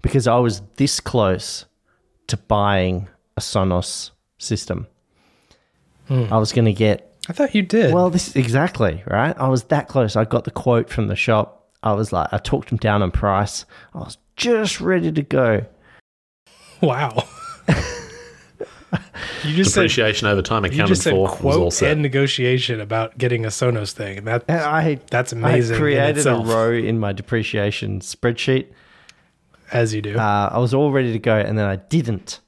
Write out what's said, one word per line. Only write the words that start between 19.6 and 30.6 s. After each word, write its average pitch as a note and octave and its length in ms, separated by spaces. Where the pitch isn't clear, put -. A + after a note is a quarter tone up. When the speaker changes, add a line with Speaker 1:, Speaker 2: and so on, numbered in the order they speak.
Speaker 2:
said, G3 80
Speaker 3:
Depreciation A2+ 460
over G2+ 140
time G#2 240
Speaker 2:
you F2+ 60
Speaker 3:
accounted D3 180
Speaker 2:
just - 140
said E3 80
Speaker 3:
for F#2+ 120
was F#2+ 140
Speaker 2:
quote C#3+ 220
Speaker 3:
all F3 120
set. - 200
Speaker 2:
and D#3 100
negotiation B2+ 800
about A2 360
getting A#2+ 280
a G#2+ 40
Sonos A2+ 420
thing, G2 280
and G#2 80
that, A#2 200
Speaker 1:
And E3 120
I, D3+ 360
Speaker 2:
that's B2 220
Speaker 1:
I A#2 40
Speaker 2:
amazing A#2 380
in A2+ 60
Speaker 1:
created C#3+ 340
a D3 40
Speaker 2:
itself. A#2+ 280
Speaker 1:
row A2+ 240
in A2+ 280
my G2+ 140
depreciation G#2 840
spreadsheet. A#2+ 680
Speaker 2:
As A2+ 220
you G#2+ 80
do. G#2 160
Speaker 1:
Uh, G#2 340
I F#2 80
was B2 140